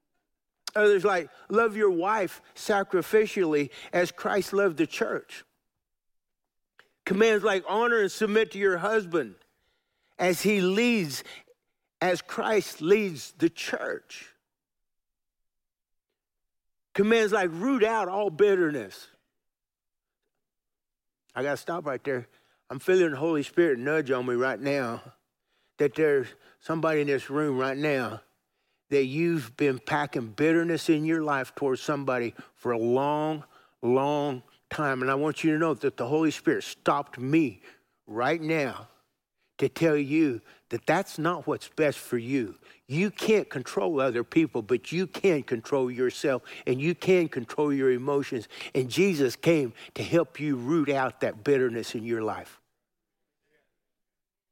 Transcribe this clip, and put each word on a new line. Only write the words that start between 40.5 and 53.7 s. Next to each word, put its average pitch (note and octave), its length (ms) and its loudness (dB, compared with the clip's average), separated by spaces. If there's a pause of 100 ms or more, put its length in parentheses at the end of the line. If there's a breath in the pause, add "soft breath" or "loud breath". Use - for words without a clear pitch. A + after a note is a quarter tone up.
that - 180 -6
that's E3+ 320 0
not D#3+ 280 -2
what's - 220 -4
best D3 300 0
for - 200 -4
you. A#2 360 -2 (320 soft breath)
You F3 240 0
can't G3+ 400 0
control E3 500 -2
other A#2+ 240 0
people, D#3 380 0
but A#2+ 300 -2
you F3+ 140 -2
can D#3+ 360 0
control B2+ 480 -2
yourself, B2 520 -2 (240 loud breath)
and C3 140 0
you E3 140 0
can F3 340 2
control D3 420 -2
your C3+ 200 4
emotions. C3 580 -2 (260 loud breath)
And C3 140 0
Jesus D3 480 2
came D3+ 380 2 (200 loud breath)
to A#2+ 80 -6
help D3 380 0
you D3 160 -2
root C#3 320 0
out C3 320 -2
that A2 240 -4
bitterness B2+ 500 0
in A2+ 100 -8
your A#2 180 -2
life. F#2+ 380 -8 (1900)